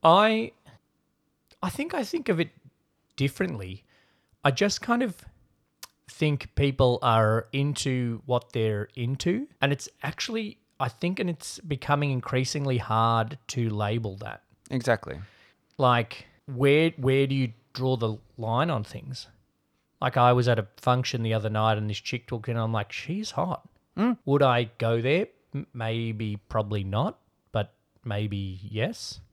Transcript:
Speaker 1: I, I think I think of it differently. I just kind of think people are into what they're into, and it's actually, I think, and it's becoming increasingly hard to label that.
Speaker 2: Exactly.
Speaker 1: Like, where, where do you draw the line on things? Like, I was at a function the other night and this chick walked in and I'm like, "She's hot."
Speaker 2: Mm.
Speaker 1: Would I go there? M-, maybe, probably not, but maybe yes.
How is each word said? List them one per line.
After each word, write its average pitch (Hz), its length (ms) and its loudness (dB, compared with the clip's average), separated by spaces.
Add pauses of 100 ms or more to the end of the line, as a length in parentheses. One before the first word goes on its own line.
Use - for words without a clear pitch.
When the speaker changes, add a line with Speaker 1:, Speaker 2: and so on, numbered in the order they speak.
Speaker 1:
I, 214 500 6 (1080)
I 180 80 -2
think 320 240 -6
I 285 100 -2
think 311 240 -6
of 180 120 2
it 160 100 -2 (680)
differently. 131 680 -4 (600)
I 143 60 6
just 196 320 0
kind 240 200 0
of 214 140 -4 (960)
think - 440 -2
people 131 480 2
are 113 500 4
into 131 760 -2
what 123 260 -2
they're 107 420 0
into, 156 520 -2 (160)
and 143 100 2
it's - 160 -6 (140)
actually, 214 560 -6 (200)
I 131 100 0
think, 180 300 -4
and 180 120 -2
it's - 300 -10
becoming 147 500 -2
increasingly 131 680 -2
hard 113 600 2 (100)
to 117 220 -2
label 104 460 -2
that. - 260 -12 (280)
Speaker 2:
Exactly. 113 480 0 (600)
Speaker 1:
Like, 120 480 2 (200)
where, 143 520 4
where 135 280 4
do 135 80 0
you 131 180 0 (200)
draw 131 240 0
the 110 220 -2 (180)
line 120 340 0
on 113 140 -2
things? - 440 -14 (720)
Like, 127 180 0
I 123 160 8
was 123 120 4
at 117 120 4
a 101 80 -2 (100)
function 123 460 0
the 113 100 0
other 110 160 0
night 107 300 2
and 107 100 -2
this 104 100 -4
chick - 320 -8
walked 113 200 -6
in 117 60 -2
and 117 60 0
I'm 113 100 0
like, 104 200 -4
"She's 202 380 -6
hot." - 360 -4 (300)
Speaker 2:
Mm. 226 300 0
Speaker 1:
Would 139 160 4
I 120 220 4 (120)
go 113 240 0
there? 151 280 0 (260)
M-, 139 180 -8
maybe, 113 640 -4 (140)
probably 104 340 -2
not, 110 340 -2 (340)
but 107 200 -4 (320)
maybe 101 580 -4
yes. 107 580 -6 (120)